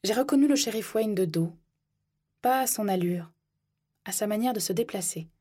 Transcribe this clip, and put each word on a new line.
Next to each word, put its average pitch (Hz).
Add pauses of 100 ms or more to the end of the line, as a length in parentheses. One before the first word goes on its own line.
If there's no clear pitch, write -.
J'ai 202
reconnu 277
le 277
shérif 220
Wayne 220
de 185
dos. 165 (840)
Pas 262
à 254
son 214
allure, 175 (760)
à 190
sa -
manière 220
de 214
se 190
déplacer. 180 (120)